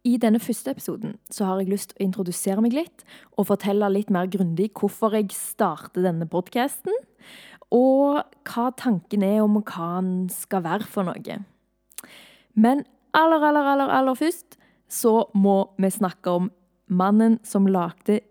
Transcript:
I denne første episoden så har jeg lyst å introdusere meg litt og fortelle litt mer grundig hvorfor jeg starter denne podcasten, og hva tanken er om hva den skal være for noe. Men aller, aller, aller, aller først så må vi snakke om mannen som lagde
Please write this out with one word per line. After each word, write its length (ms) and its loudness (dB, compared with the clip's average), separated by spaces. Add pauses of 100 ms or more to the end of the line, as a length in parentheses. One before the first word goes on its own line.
I 160 0
denne 240 2
første 320 -6
episoden 460 -8 (100)
så 160 -6
har 160 -2
jeg 140 -2
lyst 180 -8
å 80 -14
introdusere 640 -2
meg 80 2
litt 300 -6 (340)
og 140 0
fortelle 420 0
litt 200 -2
mer 200 0
grundig 400 -2
hvorfor 400 -2
jeg 240 -2
starter 720 -4
denne 220 -2
podcasten, 680 -4 (720)
og 540 4 (260)
hva 220 -2 (100)
tanken 460 -2
er 180 2
om 160 4
hva 300 -8 (100)
den 320 -2
skal 320 -6
være 240 -4
for 160 -4
noe. 320 -10 (1200)
Men 240 4 (320)
aller, 320 4
aller, 300 2
aller, 180 0
aller 240 2
først 400 -6 (340)
så 360 2 (100)
må 220 4 (200)
vi 140 2
snakke 400 -4
om 160 0 (400)
mannen 480 4 (100)
som 220 2
lagde 640 -2